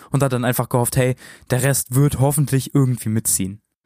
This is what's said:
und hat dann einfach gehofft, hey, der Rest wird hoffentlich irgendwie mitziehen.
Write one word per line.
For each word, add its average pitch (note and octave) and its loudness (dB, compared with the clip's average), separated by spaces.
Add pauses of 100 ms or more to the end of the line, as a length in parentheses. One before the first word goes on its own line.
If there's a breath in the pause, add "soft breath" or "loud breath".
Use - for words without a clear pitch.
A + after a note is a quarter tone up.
(120)
und C3+ 2
hat C3+ 0
dann B2 -2
einfach B2 -2
gehofft, A#2+ 0
hey, B2+ 2 (340 loud breath)
der B2 0
Rest C3 -2
wird C#3+ 2
hoffentlich C3+ 0
irgendwie B2+ 0
mitziehen. G#2+ -4 (260)